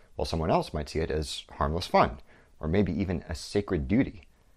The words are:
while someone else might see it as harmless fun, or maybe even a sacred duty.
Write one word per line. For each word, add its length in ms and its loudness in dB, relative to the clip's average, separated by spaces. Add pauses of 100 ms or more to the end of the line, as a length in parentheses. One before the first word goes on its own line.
(180)
while 80 0
someone 240 -2
else 240 2
might 140 -4
see 120 -4
it 120 -2
as 320 -4 (140)
harmless 300 0
fun, 300 4 (440)
or 80 -4
maybe 240 4
even 340 -2
a 80 -6
sacred 500 -2
duty. 400 0 (320)